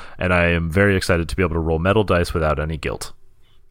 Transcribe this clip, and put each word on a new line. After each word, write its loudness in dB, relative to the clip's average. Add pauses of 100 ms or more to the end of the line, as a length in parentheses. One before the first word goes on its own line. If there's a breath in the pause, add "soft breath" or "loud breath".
(180 loud breath)
and 0
I 4
am 0
very 4
excited 0
to -4
be 2
able 0
to 0
roll 0
metal 2
dice 0
without 0
any -4
guilt. -8 (580)